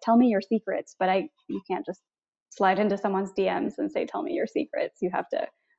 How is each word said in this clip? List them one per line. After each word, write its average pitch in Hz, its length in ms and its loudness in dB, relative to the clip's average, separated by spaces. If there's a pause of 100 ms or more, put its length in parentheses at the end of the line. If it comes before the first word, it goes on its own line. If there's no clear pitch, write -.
Tell 233 160 4
me 247 100 8
your 214 140 2
secrets." - 560 -4
But 185 120 2
I, 185 200 0 (180)
you 196 200 -6
can't 185 180 -4
just - 160 -10 (500)
slide 190 280 2
into 202 180 2
someone's 196 360 -2
D 196 160 0
Ms 180 280 -2
and - 140 -4
say, - 140 -4
"Tell - 180 -6
me 349 100 -6
your 277 140 -2
secrets." - 540 -4
You 185 100 0
have - 180 -4
to - 180 -2 (320)